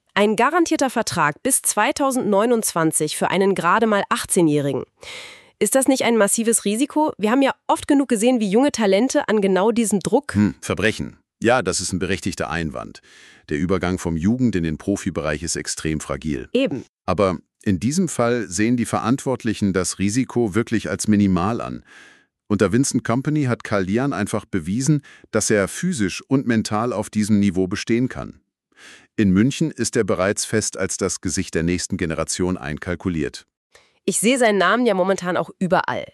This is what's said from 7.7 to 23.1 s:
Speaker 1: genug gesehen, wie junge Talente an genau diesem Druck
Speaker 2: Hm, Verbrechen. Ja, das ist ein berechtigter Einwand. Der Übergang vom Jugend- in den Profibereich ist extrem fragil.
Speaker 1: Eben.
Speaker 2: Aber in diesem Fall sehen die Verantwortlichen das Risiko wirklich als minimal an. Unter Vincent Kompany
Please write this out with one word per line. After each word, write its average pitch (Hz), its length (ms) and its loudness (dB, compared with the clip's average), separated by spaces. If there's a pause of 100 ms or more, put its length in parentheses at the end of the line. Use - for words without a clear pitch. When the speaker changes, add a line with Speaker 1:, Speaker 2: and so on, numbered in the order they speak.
Speaker 1:
genug 277 220 2
gesehen, 240 320 2
wie 202 100 0
junge 269 220 4
Talente 220 560 2
an 214 120 2
genau 190 300 2
diesem 214 300 0
Druck - 340 0
Speaker 2:
Hm, 101 260 2
Verbrechen. 90 580 -4 (220)
Ja, 120 220 2
das 87 180 -2
ist 92 120 -6
ein 87 80 -2
berechtigter 87 500 -4
Einwand. 69 500 -6 (480)
Der 76 100 -2
Übergang 90 400 0
vom 82 180 -4
Jugend- 107 400 2
in 85 80 0
den 78 120 -4
Profibereich 78 680 -4
ist 80 100 -4
extrem 76 460 -4
fragil. 71 520 -6
Speaker 1:
Eben. 220 320 -2 (220)
Speaker 2:
Aber 92 320 2 (240)
in 95 160 0
diesem 160 300 0
Fall 120 400 0
sehen 107 280 0
die 117 100 0
Verantwortlichen 113 840 -2
das 90 280 -2
Risiko 104 560 0
wirklich 107 340 -2
als 98 160 -6
minimal 101 540 2
an. 60 240 -10 (640)
Unter 98 240 2
Vincent 123 320 0
Kompany 139 400 0